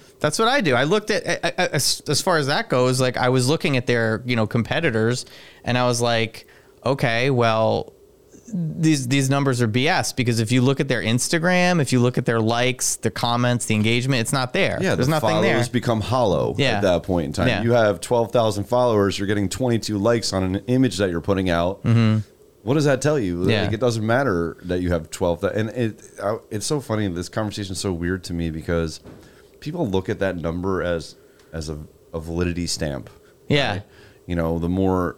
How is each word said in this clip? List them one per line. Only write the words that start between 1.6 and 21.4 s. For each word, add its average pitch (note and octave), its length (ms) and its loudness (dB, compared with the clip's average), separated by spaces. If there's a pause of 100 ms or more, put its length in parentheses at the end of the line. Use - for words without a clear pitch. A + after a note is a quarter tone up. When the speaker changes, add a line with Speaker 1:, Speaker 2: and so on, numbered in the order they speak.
Speaker 1:
as, - 380 -2
as C#3+ 140 0
far F3 160 2
as C#3+ 100 0
that F#3 220 -2
goes, B2+ 320 2
like, B2+ 160 0
I B2+ 120 2
was B2+ 200 2
looking D3+ 280 0
at A#2+ 100 -2
their, A2+ 380 0
you B2 100 -2
know, A2 100 2
competitors, A#2+ 800 0 (380)
and B2 120 -2
I B2 120 2
was A#2+ 140 0
like, A#2 460 -2 (380)
Okay, C3 460 2
well, A2 600 2 (600)
these, D#3 540 0
these C3+ 220 2
numbers C#3 320 2
are A#2 60 2
B B2 200 2
S D#3+ 260 0
because A#2 260 0
if A2 120 0
you B2+ 100 4
look C3+ 180 2
at D3 80 0
their A#2+ 140 0
Instagram, E3+ 800 2
if B2 120 0
you B2 60 4
look B2 180 2
at - 80 -2
their A#2 140 2
likes, A#2+ 580 0
the - 140 -2
comments, A#2+ 540 0
the A2 100 0
engagement, A#2 460 2
it's A#2 120 -2
not C3 200 -2
there. D#3 280 0
Speaker 2:
Yeah, F3+ 140 0
Speaker 1:
There's B2+ 120 0
Speaker 2:
the D#3 40 2
Speaker 1:
nothing A2 300 2
there. - 140 2
Speaker 2:
follows B2+ 140 0
become A#2 320 0
hollow F2 560 0
Speaker 1:
Yeah. B2+ 200 0
Speaker 2:
at G2+ 60 0
that F2 200 2
point F2 240 0
in D2 60 -6
time. F#2 140 0
Speaker 1:
Yeah. G#2+ 140 0
Speaker 2:
You A#2 120 2
have G#2+ 280 4
twelve A#2 300 0
thousand G#2+ 340 0
followers, G#2+ 540 2
you're G2 80 -2
getting G2+ 220 0
twenty-two A#2 480 -2
likes A2 360 0
on F#2+ 100 0
an F#2 120 0 (120)
image B2+ 300 2
that G2 120 2
you're E2+ 120 -2
putting F#2+ 280 0